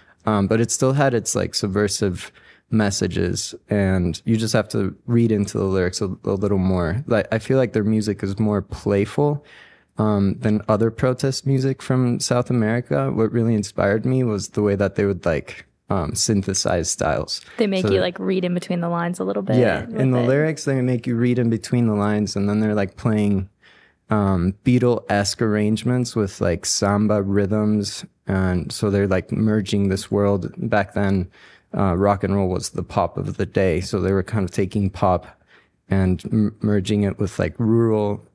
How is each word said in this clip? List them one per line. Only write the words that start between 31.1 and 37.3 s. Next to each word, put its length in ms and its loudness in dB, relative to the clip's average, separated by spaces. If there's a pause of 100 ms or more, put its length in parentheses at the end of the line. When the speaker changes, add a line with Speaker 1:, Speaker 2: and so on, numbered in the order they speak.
Speaker 1:
uh, 220 2
rock 260 2
and 120 0
roll 140 0
was 200 -4
the 140 -6
pop 340 -2
of 200 -6
the 100 -2
day, 340 2
so 180 -4
they 120 0
were 100 2
kind 220 -2
of 80 -4
taking 400 -2
pop 340 0 (640)
and 420 2
m-, 300 0
merging 400 0
it 160 -2
with, 220 -4